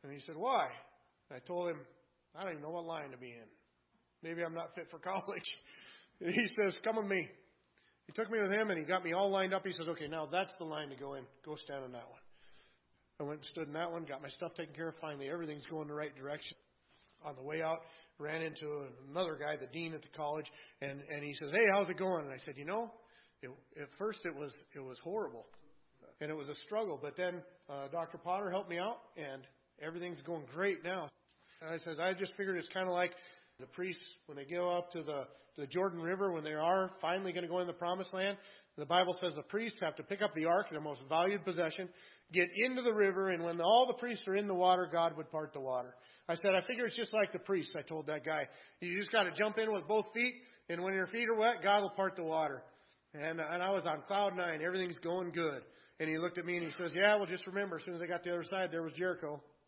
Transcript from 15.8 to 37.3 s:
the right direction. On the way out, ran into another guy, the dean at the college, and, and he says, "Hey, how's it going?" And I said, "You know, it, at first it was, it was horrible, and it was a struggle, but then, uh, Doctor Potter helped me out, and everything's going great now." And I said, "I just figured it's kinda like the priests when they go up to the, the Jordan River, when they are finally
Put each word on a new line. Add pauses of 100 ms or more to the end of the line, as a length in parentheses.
the
right
direction. (680)
On
the
way
out, (400)
ran
into (240)
another
guy,
the
dean
at
the
college, (340)
and,
and
he
says,
"Hey,
how's
it
going?"
And
I
said,
"You
know, (500)
it, (300)
at (100)
first
it
was, (200)
it
was
horrible, (720)
and
it
was
a (120)
struggle,
but
then, (260)
uh,
Doctor
Potter
helped
me
out, (160)
and (360)
everything's
going
great
now." (520)
And
I
said,
"I
just
figured
it's
kinda
like (420)
the
priests (120)
when
they
go
up
to
the, (300)
the
Jordan
River,
when
they
are
finally